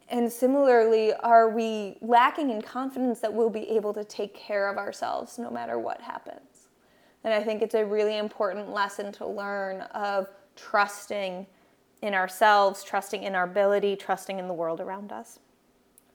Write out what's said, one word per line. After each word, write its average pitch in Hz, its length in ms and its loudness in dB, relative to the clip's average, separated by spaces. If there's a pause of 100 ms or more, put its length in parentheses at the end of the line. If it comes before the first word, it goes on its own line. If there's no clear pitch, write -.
And 240 220 0
similarly, 233 840 4
are 226 340 8
we 220 520 -2
lacking 254 500 4
in 214 120 -2
confidence 254 580 -4
that 214 120 -4
we'll 220 180 2
be 214 200 -8
able 208 240 0
to 214 100 -6
take 202 300 -8
care 202 340 -4
of 202 80 -4
ourselves - 600 -6
no 240 120 -8
matter 233 280 -6
what - 220 -6
happens? - 680 -14 (560)
And 226 80 0
I 208 100 2
think 214 200 -2
it's 214 120 -4
a 220 100 2
really 214 340 0
important 208 520 -4
lesson 202 420 -4
to - 140 -12
learn 196 540 -6
of 202 480 -4 (280)
trusting 202 880 -4 (560)
in 214 100 -2
ourselves, 196 720 4
trusting 196 380 -6
in 196 120 -6
our 180 100 2
ability, 202 520 2
trusting 190 420 -6
in 180 80 -8
the 185 60 -6
world 165 260 -4
around 196 320 -10
us. - 280 -16 (760)